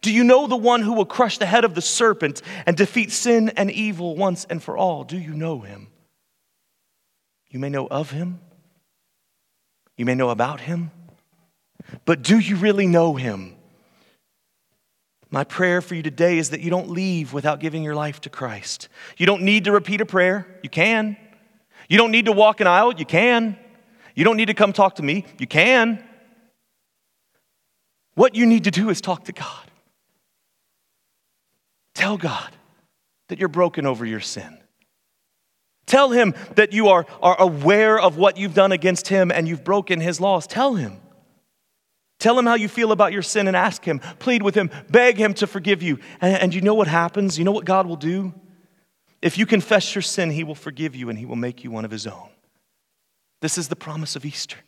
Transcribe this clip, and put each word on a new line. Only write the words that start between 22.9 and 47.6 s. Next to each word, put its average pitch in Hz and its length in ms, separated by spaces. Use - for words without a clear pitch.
You 160 120
can. 226 520
You 156 120
don't 220 120
need 220 100
to 214 60
come 202 200
talk 190 220
to 160 80
me. 165 220
You 123 80
can. 226 560
What 240 200
you 233 100
need 226 200
to 196 60
do 196 180
is 185 100
talk - 260
to - 80
God. - 380
Tell 202 240
God 170 340
that 180 100
you're 185 80
broken 165 380
over 120 200
your 110 140
sin. - 380
Tell 277 240
him 233 260
that 208 180
you 214 160
are, 175 160
are 180 180
aware 190 580
of 175 200
what 185 200
you've 190 160
done 190 200
against 180 340
him 185 240
and 165 160
you've 160 160
broken 185 380
his 165 180
laws. 185 260
Tell 262 300
him. 104 240
Tell 233 180
him 247 80
how 233 100
you 214 120
feel 226 240
about 196 220
your 202 80
sin 202 260
and 185 80
ask 185 300
him, 151 140
plead 240 220
with - 120
him, 196 160
beg 247 280
him 208 180
to 202 120
forgive 190 340
you. 160 180
And, 185 220
and 180 120
you 185 60
know 196 140
what 214 140
happens? 170 500
You 165 80
know 196 60
what 208 120